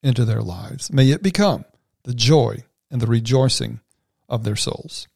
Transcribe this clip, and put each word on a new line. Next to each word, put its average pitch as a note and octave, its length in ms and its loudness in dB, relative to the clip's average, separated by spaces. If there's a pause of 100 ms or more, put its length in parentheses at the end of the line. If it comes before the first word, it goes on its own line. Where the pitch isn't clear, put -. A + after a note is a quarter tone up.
into B2 220 2
their A2 160 0
lives. G2+ 500 -10
May C3+ 200 6
it D#3 120 -2
become F#3+ 400 0 (400)
the B2 100 -6
joy A#2+ 520 2 (260)
and B2+ 100 -4
the A2+ 60 0
rejoicing A#2 720 0 (480)
of A2+ 160 -4
their G#2 140 -2
souls. - 580 -8